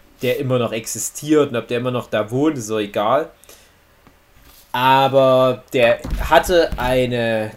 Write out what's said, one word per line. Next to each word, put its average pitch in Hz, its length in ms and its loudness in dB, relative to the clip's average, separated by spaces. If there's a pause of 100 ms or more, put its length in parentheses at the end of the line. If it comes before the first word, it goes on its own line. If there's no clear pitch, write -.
(220)
der 127 160 -2
immer 127 220 -2
noch 113 120 -2
existiert 139 800 -2
und 123 80 -8
ob 113 100 -6
der 120 120 -4
immer 123 120 -4
noch 120 160 -6
da 107 220 -4
wohnt, 143 280 -2
ist 107 100 -10
so 110 100 -4
egal. 110 540 -2 (1400)
Aber 131 920 4 (100)
der 120 260 4 (300)
hatte 165 480 2
eine 120 800 -2